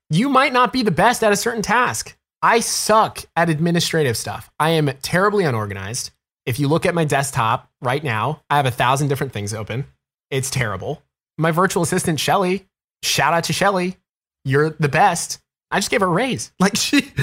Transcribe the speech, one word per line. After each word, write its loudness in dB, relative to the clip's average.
you 2
might 4
not 2
be 0
the 2
best 2
at 4
a 2
certain -4
task." -2
I 4
suck 0
at 2
administrative 0
stuff. -10
I 2
am 2
terribly 0
unorganized. -6
If -4
you 0
look 0
at 0
my 0
desktop -2
right -2
now, -4
I 0
have 2
a 0
thousand 0
different -4
things -6
open. -8
It's -4
terrible. -6
My 2
virtual 2
assistant, -2
Shelly, 0
shout 0
out 0
to -2
Shelly. 0
You're 2
the -2
best. 0
I 0
just -4
gave 0
her 2
a 2
raise. -2
<laughs> -10
Like, 2
she, 0